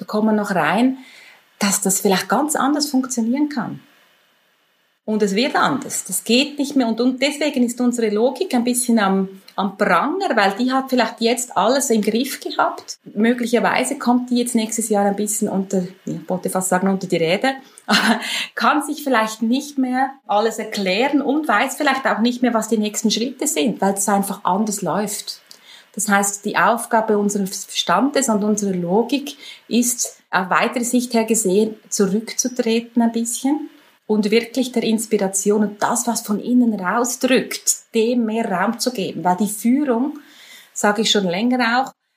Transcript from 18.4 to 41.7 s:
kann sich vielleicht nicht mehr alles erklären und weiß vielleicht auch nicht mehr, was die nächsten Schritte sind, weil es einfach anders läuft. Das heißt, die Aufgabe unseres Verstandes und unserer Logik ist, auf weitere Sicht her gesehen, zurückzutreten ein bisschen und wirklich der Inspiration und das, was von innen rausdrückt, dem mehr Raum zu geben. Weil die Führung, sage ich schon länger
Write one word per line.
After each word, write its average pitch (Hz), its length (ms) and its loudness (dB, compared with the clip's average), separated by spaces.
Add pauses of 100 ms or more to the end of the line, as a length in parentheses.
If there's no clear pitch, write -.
kann 294 280 2
sich 294 200 -8
vielleicht 220 380 0
nicht 262 360 -2
mehr 262 340 0 (160)
alles 220 320 0
erklären 214 640 0
und 294 260 0
weiß 269 280 2
vielleicht 269 300 0
auch 202 140 0
nicht 247 220 0
mehr, 240 120 2
was 220 160 0
die 226 80 2
nächsten 214 340 0
Schritte 254 360 -4
sind, 285 340 0
weil 196 140 2
es - 120 -2
einfach 196 380 -2
anders 202 360 0
läuft. 185 600 -6 (520)
Das - 140 -6
heißt, 202 380 2
die 208 120 -2
Aufgabe 220 600 2
unseres 202 480 0
Verstandes 247 640 0
und 208 140 2
unserer 202 300 0
Logik 214 640 0 (320)
ist, - 640 -2
auf 185 200 0
weitere 233 360 0
Sicht 247 280 0
her 220 120 2
gesehen, 214 500 2 (140)
zurückzutreten 233 1120 -2
ein 233 100 4
bisschen 254 580 -2 (380)
und 208 240 2
wirklich 233 400 0
der 233 120 -2
Inspiration 208 800 0
und 202 200 -4
das, 233 240 0
was 226 140 -2
von 208 180 -2
innen 233 400 2
rausdrückt, - 1120 -2
dem 226 320 2
mehr 214 240 -2
Raum 196 300 -2
zu 247 120 -2
geben. 165 320 -6
Weil 180 140 2
die 208 120 0
Führung, 262 720 0 (540)
sage 208 280 0
ich 202 100 0
schon 202 140 2
länger 240 560 0